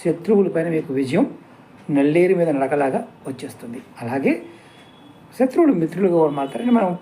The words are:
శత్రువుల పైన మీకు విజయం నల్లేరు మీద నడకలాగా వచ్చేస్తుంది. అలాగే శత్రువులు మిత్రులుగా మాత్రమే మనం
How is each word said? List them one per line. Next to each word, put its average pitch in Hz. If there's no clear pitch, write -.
శత్రువుల 180
పైన 165
మీకు 156
విజయం 139
నల్లేరు 156
మీద 170
నడకలాగా 139
వచ్చేస్తుంది. 127
అలాగే 139
శత్రువులు 269
మిత్రులుగా 165
మాత్రమే 180
మనం 190